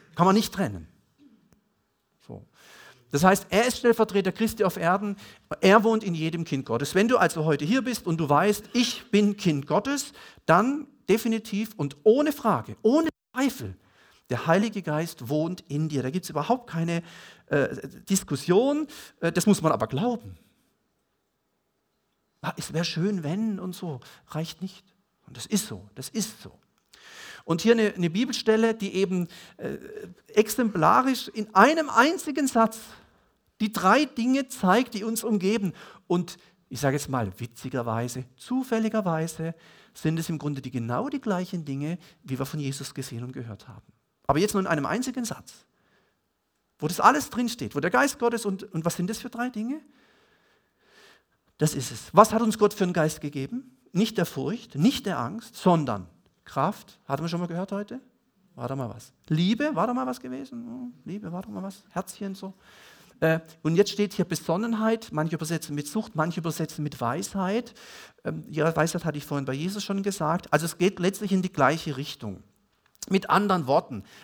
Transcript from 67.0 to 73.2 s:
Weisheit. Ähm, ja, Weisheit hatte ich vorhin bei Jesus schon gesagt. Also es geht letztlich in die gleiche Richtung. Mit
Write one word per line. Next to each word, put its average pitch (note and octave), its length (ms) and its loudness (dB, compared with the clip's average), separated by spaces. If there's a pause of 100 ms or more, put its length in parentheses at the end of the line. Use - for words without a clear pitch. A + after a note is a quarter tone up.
Weisheit. F#3 720 -2 (500)
Ähm, D#3 260 -6
ja, D#3 240 0
Weisheit E3 300 0
hatte D3+ 140 -4
ich C#3 80 -8
vorhin C#3+ 200 -4
bei C3 80 -2
Jesus F#3+ 300 -4
schon G3 200 -4
gesagt. F3 500 -2
Also D#3 120 2
es - 120 -8
geht G#3+ 220 2
letztlich G3 340 -2
in F#3 80 4
die F3+ 100 -6
gleiche D3 460 2
Richtung. A2 460 -10 (640)
Mit F#3+ 200 0